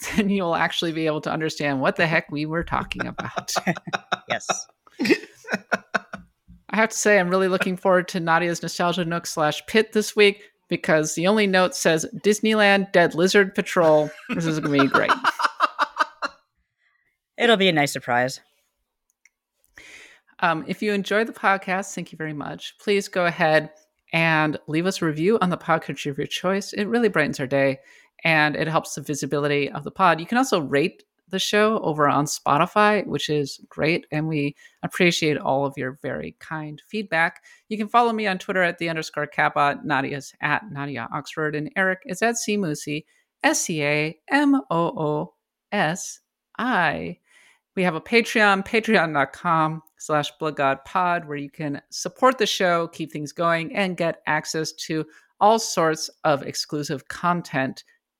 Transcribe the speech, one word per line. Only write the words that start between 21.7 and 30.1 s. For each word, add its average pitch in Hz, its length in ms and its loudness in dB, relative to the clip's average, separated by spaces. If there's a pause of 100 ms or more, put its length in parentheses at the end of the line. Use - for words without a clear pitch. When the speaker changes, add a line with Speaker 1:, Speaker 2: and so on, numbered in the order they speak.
Speaker 1:
thank 170 180 -12
you 160 60 -18
very 156 160 -8
much. 151 460 -12
Please 202 280 0
go 180 160 0
ahead 156 460 2 (420)
and 160 540 2
leave 160 200 0
us 190 140 -2
a 170 60 0
review 165 340 2
on 180 100 2
the 165 60 0
podcast 160 540 -2
of 139 80 -6
your 143 80 -4
choice. 196 460 -4
It 202 120 -4
really 226 240 2
brightens 151 320 0
our 135 60 -2
day, 135 320 2 (460)
and 151 320 2
it 160 120 -2
helps 160 260 -2
the 165 60 -10
visibility 143 720 -2
of 143 140 -10
the - 60 -10
pod. 170 300 2